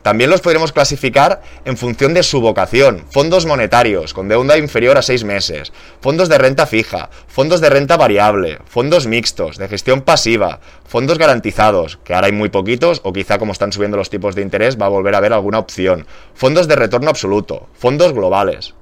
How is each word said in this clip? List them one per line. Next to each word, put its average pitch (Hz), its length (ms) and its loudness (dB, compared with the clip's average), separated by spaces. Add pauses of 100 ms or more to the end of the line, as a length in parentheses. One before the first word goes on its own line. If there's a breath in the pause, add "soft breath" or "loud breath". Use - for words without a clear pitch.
También 110 280 2
los 175 120 4
podremos 160 300 0
clasificar 139 680 0 (240 loud breath)
en 131 120 -6
función 123 360 -2
de 175 80 4
su 147 180 0
vocación, 110 680 2
fondos 165 380 0
monetarios, 113 640 0
con 95 140 -8
deuda 127 280 2
inferior 139 440 2
a - 20 2
seis 123 220 -2
meses, 95 500 -6 (260 loud breath)
fondos 160 300 0
de 151 80 4
renta 139 300 2
fija, 110 420 -4 (180 soft breath)
fondos 160 320 0
de 151 120 4
renta 139 260 2
variable, 101 720 2
fondos 143 400 0
mixtos, 110 500 -4
de 95 100 -10
gestión 127 360 -2
pasiva, 113 560 0 (280 soft breath)
fondos 139 300 -2
garantizados, 107 840 0
que - 100 -8
ahora 95 140 0
hay 104 60 0
muy 104 160 -2
poquitos, 120 540 -2
o 95 100 -6
quizá 98 260 -2
como 107 120 -4
están 101 200 -4
subiendo 101 260 -4
los 95 140 -4
tipos 98 240 -6
de 101 80 -4
interés 107 360 -2
va - 60 -2
a 101 40 2
volver 101 260 0
a - 20 2
haber 104 160 2
alguna 104 240 0
opción, 92 480 -2 (300 soft breath)
fondos 156 320 0
de 147 80 4
retorno 131 340 0
absoluto, 98 640 -4
fondos 151 400 2
globales 98 680 -2